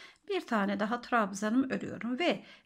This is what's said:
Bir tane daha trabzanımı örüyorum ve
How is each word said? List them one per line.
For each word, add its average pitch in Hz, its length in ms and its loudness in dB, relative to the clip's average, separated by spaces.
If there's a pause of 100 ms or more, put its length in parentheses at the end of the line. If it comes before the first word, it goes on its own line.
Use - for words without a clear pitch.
(300)
Bir 381 120 0
tane 202 380 0
daha 220 220 -2
trabzanımı 220 720 2
örüyorum 233 460 -4
ve 320 240 2 (220)